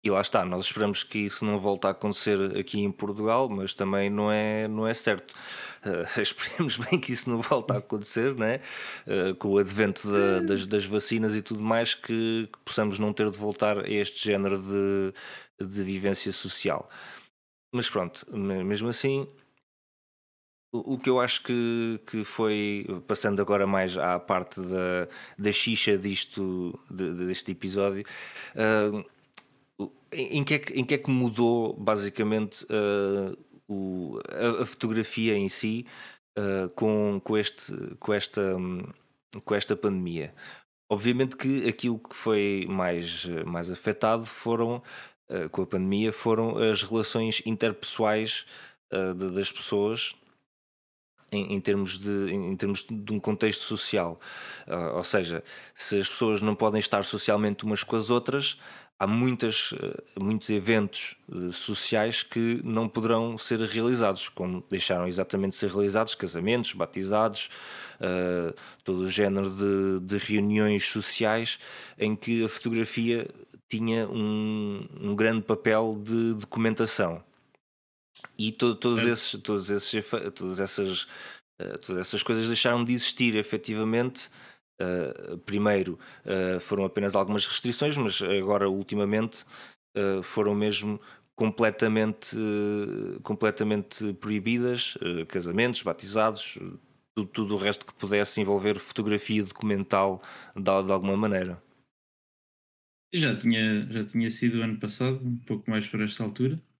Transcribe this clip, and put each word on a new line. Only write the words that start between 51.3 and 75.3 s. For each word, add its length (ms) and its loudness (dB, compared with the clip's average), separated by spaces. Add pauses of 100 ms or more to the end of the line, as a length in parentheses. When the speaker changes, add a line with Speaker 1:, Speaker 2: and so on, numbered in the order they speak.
Speaker 1:
em, 240 -2
em 40 0
termos 400 0
de, 320 -2
em, 200 -2
em 40 0
termos 320 -2
de 240 -6
um 80 0
contexto 440 0
social. 560 -2 (480)
Ah, 260 -2
ou 100 -2
seja, 400 0 (300)
se 260 -2
as 80 0
pessoas 340 2
não 140 4
podem 240 4
estar 240 2
socialmente 600 0
umas 180 -2
com 120 -2
as 160 -2
outras, 460 0 (400)
há 100 0
muitas, 760 2
eh, 220 -6 (140)
muitos 320 0
eventos, 680 2 (120)
eh, 220 -4
sociais 720 -2
que 400 0
não 240 0
poderão 500 0
ser 220 -2
realizados, 720 2
como 400 -4
deixaram 380 0
exatamente 460 0
de 40 -10
ser 140 0
realizados, 440 2
casamentos, 580 0
batizados, 760 0 (500)
eh, 540 0 (320)
todo 140 0
o 100 0
género 400 2
de, 500 2
de 180 -2
reuniões 720 2
sociais 720 0 (380)
em 180 2
que 300 0
a 20 -2
fotografia 800 0 (420)
tinha 380 0
um, 800 -2 (140)
um 140 0
grande 280 4